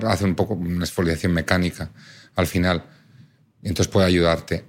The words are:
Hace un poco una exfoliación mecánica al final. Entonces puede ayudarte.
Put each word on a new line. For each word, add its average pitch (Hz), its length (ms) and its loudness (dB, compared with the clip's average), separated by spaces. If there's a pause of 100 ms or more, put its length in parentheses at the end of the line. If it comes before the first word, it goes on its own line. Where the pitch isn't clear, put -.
Hace 98 160 0
un 92 100 2
poco 98 200 -2
una 87 300 -4
exfoliación 82 480 0
mecánica 85 580 0 (460)
al 90 120 0
final. 87 360 0 (800)
Entonces 95 260 0
puede 98 200 4
ayudarte. 85 600 0